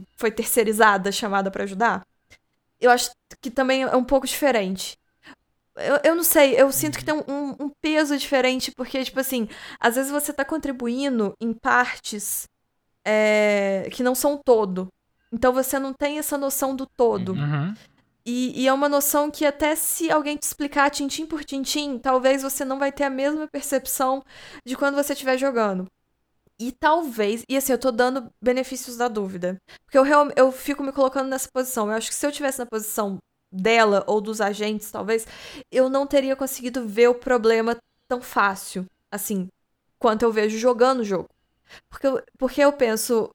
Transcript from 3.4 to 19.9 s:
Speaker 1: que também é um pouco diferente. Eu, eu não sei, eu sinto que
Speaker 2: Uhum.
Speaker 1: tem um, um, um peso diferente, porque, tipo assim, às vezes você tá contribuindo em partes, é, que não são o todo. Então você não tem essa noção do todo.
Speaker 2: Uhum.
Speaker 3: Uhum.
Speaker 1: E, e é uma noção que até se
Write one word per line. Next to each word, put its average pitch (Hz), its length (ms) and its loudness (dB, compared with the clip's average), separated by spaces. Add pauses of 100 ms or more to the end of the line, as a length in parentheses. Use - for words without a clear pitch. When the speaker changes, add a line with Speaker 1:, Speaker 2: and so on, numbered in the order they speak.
Speaker 1:
que 254 80 -10
também 262 320 0
é 262 140 0
um 254 80 4
pouco 262 240 0
diferente. 202 680 0 (800)
Eu, 285 280 0
eu 330 120 6
não 339 80 -2
sei, 285 360 6
eu 269 120 8
sinto 302 280 -4
que - 120 -4
Speaker 2:
Uhum. 302 120 -2
Speaker 1:
tem 269 120 -8
um, 285 40 -6 (100)
um, 262 60 -10 (100)
um 285 60 -6 (100)
peso 302 340 2
diferente, 254 560 0
porque, 262 320 -6
tipo 262 160 -6
assim, 254 280 -2 (320)
às 226 160 2
vezes 269 160 -2
você 294 200 -2
tá 285 140 -2
contribuindo 254 960 -2
em 226 100 -4
partes, - 960 -2 (560)
é, 208 880 2
que - 120 -4
não 254 120 2
são 294 200 0
o - 80 -8
todo. 190 440 2 (460)
Então 247 180 4
você 262 280 0
não 269 140 -6
tem 294 260 -2
essa 294 180 -4
noção 269 380 -2
do 262 100 -6 (100)
todo. 208 380 0
Speaker 2:
Uhum. 165 80 -4
Speaker 3:
Uhum. 147 320 -2 (540)
Speaker 1:
E, 247 360 -2
e 262 40 4
é 262 60 4
uma 285 160 2
noção 294 400 0
que 294 160 -4
até 294 300 0
se 320 360 -4